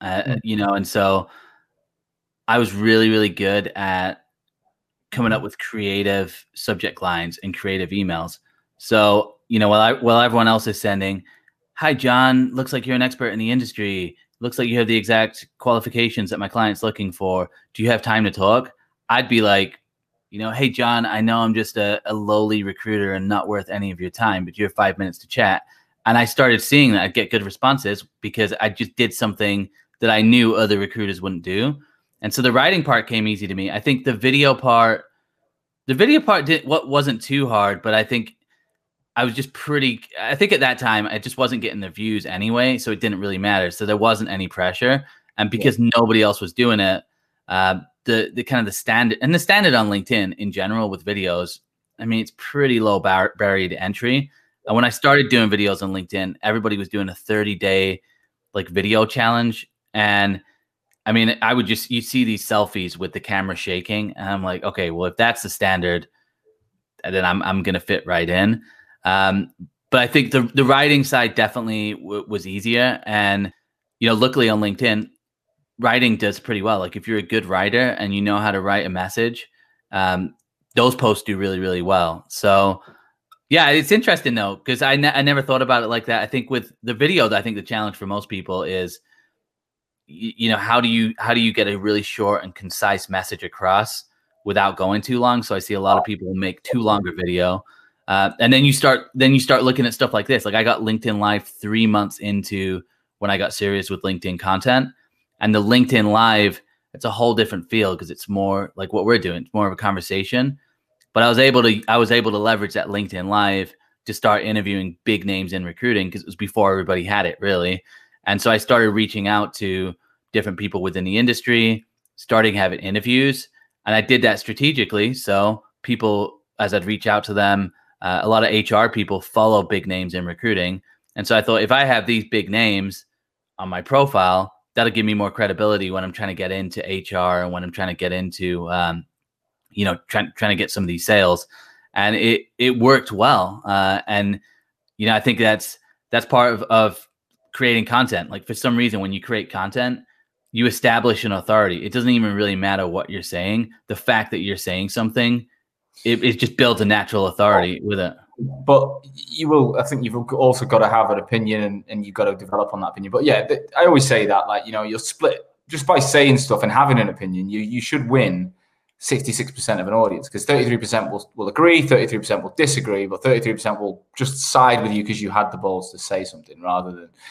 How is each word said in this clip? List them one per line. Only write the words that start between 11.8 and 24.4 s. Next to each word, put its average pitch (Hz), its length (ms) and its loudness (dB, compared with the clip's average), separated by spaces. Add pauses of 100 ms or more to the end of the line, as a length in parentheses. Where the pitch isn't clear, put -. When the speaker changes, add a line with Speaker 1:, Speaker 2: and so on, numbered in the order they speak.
Speaker 1:
John, 127 600 2
looks 127 200 -6
like 123 120 -4
you're 127 120 -2
an 123 40 0
expert 127 280 -4
in 107 100 -6
the 113 100 -2
industry. 101 680 -4 (240)
Looks 120 180 -6
like 123 80 -2
you 117 100 -2
have 117 100 2
the 113 100 2
exact 110 500 0 (100)
qualifications 117 720 -2
that 104 100 -6
my 98 100 -8
client's 107 340 -2
looking 104 280 -4
for. 92 380 -4 (240)
Do - 80 -8
you 113 80 2
have 113 140 2
time 110 220 0
to 95 60 -2
talk?" 107 400 2 (380)
I'd 123 200 0
be 113 120 4
like, 98 380 2 (520)
you 104 80 -14
know, 110 120 -8
"Hey, 127 180 0
John, 120 360 0
I 110 160 -4
know 113 180 2
I'm 113 140 2
just 110 240 -4
a, 104 280 -2
a 107 80 -6
lowly 107 500 0
recruiter 101 500 -4
and 95 160 -4
not 101 180 -2
worth 101 220 -4
any 101 220 -6
of 87 100 -12
your 90 80 -8
time, 98 340 -2